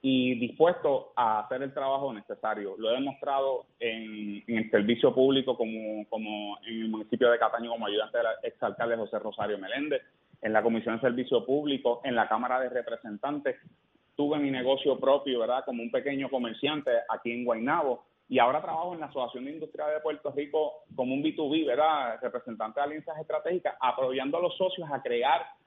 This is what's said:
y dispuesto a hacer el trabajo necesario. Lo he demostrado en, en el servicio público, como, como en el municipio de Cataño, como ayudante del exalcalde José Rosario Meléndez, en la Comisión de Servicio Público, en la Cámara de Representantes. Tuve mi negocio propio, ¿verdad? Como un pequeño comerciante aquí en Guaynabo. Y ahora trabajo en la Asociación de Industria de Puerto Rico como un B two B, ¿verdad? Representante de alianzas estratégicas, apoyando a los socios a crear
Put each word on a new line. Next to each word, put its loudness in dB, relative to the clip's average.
y 2
dispuesto 2
a 2
hacer -6
el -6
trabajo 0
necesario. -6
Lo 0
he 4
demostrado -2
en, -6
en 0
el -2
servicio 4
público, 4
como, -4
como -6
en -6
el -2
municipio 2
de 6
Cataño, 0
como -4
ayudante 0
del 2
exalcalde -2
José -4
Rosario -4
Meléndez, -2
en 0
la 6
Comisión 2
de -4
Servicio 2
Público, 0
en 0
la 4
Cámara 0
de -2
Representantes. -4
Tuve 0
mi 0
negocio 2
propio, 4
¿verdad? 0
Como -6
un -6
pequeño -2
comerciante -2
aquí -4
en -4
Guaynabo. 0
Y 4
ahora 6
trabajo -4
en -8
la -8
Asociación -6
de -10
Industria -8
de 0
Puerto -4
Rico -2
como 0
un 0
B 2
two -2
B, 2
¿verdad? 2
Representante -6
de 2
alianzas -8
estratégicas, -2
apoyando 0
a 0
los 0
socios -2
a -4
crear 2